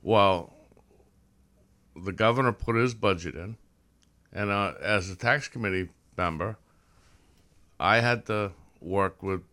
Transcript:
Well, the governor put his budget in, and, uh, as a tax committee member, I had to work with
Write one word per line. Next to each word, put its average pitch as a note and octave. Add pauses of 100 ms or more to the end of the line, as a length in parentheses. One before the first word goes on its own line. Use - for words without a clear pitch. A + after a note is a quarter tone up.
Well, G2 (1400)
the F#2
governor A#2
put -
his A#2+
budget F2+
in, G2+ (760)
and, G2+
uh, G2+
as G2
a F#2
tax B2
committee F#2+ (260)
member, F2 (1200)
I G#2
had A#2+
to G#2 (280)
work F#2+
with F#2 (100)